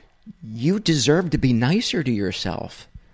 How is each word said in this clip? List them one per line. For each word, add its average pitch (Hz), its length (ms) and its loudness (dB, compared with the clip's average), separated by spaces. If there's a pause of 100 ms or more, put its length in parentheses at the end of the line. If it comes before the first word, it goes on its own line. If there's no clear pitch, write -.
(440)
you 120 360 0
deserve 156 520 2
to - 60 0
be 131 160 4
nicer 160 500 0
to 127 80 -2
yourself. - 760 -4 (260)